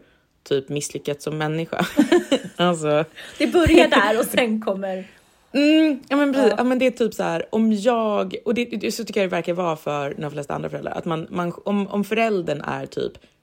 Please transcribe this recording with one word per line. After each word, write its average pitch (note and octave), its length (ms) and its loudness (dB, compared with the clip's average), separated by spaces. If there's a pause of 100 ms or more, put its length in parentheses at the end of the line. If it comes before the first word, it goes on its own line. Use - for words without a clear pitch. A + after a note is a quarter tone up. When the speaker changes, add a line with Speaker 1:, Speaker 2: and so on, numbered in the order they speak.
(440)
Speaker 1:
typ C#3 260 -2
misslyckats D3 540 -6
som D#3 140 -6
människa. D#3 520 -2
<laughs> - 60 -12 (600)
Alltså. D#3 500 2 (320)
Speaker 2:
Det D4 100 2
börjar D#4+ 400 8
där G#3+ 320 4
och D4 60 2
sen A3+ 360 0
kommer F#3+ 460 -4 (460)
Speaker 1:
Mm, D4+ 460 4 (100)
ja, C4+ 80 0
men C#4+ 160 2
precis. C4 180 4
Speaker 2:
Ja. - 60 0
Speaker 1:
Ja, A#3+ 60 0
men B3+ 160 2
det C4 80 4
är B3 40 2
typ A3+ 220 -2
så F#3+ 100 -4
här, E3 260 -4
om A3 240 2
jag, G#3 600 0 (100)
och A#3+ 80 -2
det, A#3+ 120 -2
det, A3+ 260 -6
så A3+ 120 -6
tycker G#3 180 -4
jag F#3 80 0
det F3+ 60 -4
verkar E3+ 180 -2
vara E3 220 -2
för D3 420 -6
de D3 140 -8
flesta D3+ 220 -8
andra D3+ 160 -6
föräldrar, C#3+ 220 -8
att - 140 -8
man, E3 240 -4
man, F3 240 -6 (120)
om, G3+ 220 0
om G#3 160 -2
föräldern G3 580 -2
är C3+ 240 -8
typ C3+ 280 -6 (300)